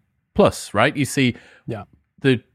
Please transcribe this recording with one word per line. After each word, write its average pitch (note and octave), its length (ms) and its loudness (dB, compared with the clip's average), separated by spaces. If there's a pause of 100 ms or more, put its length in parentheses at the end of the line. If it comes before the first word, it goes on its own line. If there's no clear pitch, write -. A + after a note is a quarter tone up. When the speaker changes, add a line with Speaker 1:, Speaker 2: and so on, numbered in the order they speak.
(340)
Speaker 1:
plus, - 400 0
right? A#2+ 220 2
You C#3+ 80 -2
see C3 320 -2 (300)
Speaker 2:
Yeah. G#2+ 180 -12 (360)
Speaker 1:
the C3 220 0 (120)